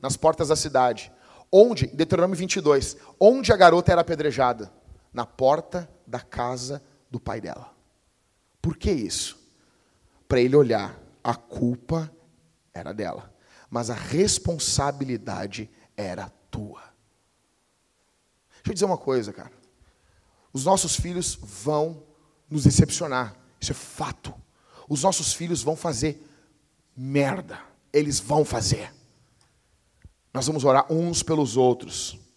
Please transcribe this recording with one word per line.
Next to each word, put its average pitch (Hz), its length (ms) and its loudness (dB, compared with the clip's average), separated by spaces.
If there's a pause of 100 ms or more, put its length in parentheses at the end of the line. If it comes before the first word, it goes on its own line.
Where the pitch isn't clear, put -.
Nas 127 160 -4
portas 160 320 2
da 156 80 2
cidade. 127 560 0 (420)
Onde? 202 300 8
Em - 100 -8
Deuteronômio 170 420 2
vinte 180 200 -4
e 196 60 -2
dois. 147 340 2 (240)
Onde 233 320 6
a 208 40 6
garota 175 360 8
era 175 80 4
apedrejada? 131 720 -2 (400)
Na 120 140 -6
porta 151 640 0 (160)
da 120 140 -10
casa 127 640 -8 (280)
do 120 100 -8
pai 113 220 -10
dela. - 280 -14 (920)
Por 165 160 -4
que 208 120 -2
isso? 117 480 -6 (880)
Pra 127 140 2
ele 127 160 2
olhar, 113 420 2 (240)
a 117 120 -4
culpa 151 760 -6 (600)
era 85 220 -12
dela, 95 360 -10 (380)
mas 117 220 -6
a 117 40 -4
responsabilidade 135 1700 -4 (260)
era 92 380 -10 (180)
tua. 104 300 -14 (1800)
Deixa - 60 -4
eu 220 40 -6
dizer 185 120 0
uma 180 100 -2
coisa, 123 340 -2
cara. - 220 -20 (1040)
Os 135 100 -6
nossos 185 320 2
filhos 175 420 -4
vão 151 640 -4 (460)
nos 147 160 -4
decepcionar. 127 720 2 (240)
Isso - 120 -8
é - 20 -4
fato. - 580 -10 (560)
Os 143 140 -4
nossos 180 320 -2
filhos 165 280 -6
vão 151 140 -2
fazer 151 500 -4 (680)
merda, 131 640 -2 (340)
eles 147 280 2
vão 147 240 0
fazer. - 480 -4 (1400)
Nós 127 140 -4
vamos 151 180 -2
orar 135 260 6
uns 170 320 -2
pelos 143 340 0
outros. - 640 0 (180)